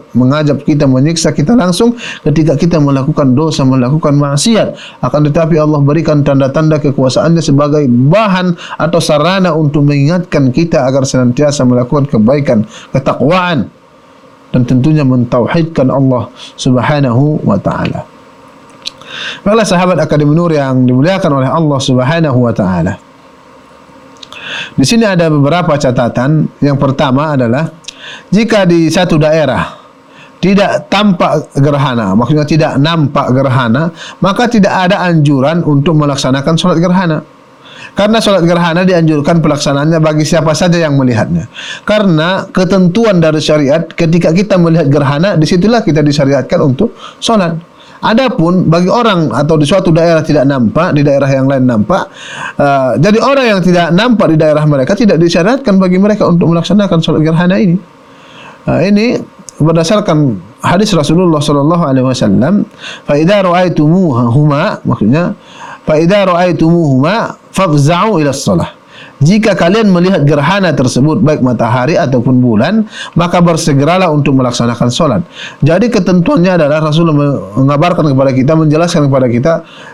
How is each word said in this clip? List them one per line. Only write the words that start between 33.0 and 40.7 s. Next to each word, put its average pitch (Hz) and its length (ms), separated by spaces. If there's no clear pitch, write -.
gerhana, 135 560
maka 196 240
tidak 220 260
ada 185 140
anjuran 160 640
untuk 151 320
melaksanakan 143 600
solat 175 180
gerhana. 180 480
Karena 214 240
solat 190 240
gerhana 170 400
dianjurkan 165 560
pelaksanaannya 147 600
bagi 156 240
siapa 156 260
saja 175 240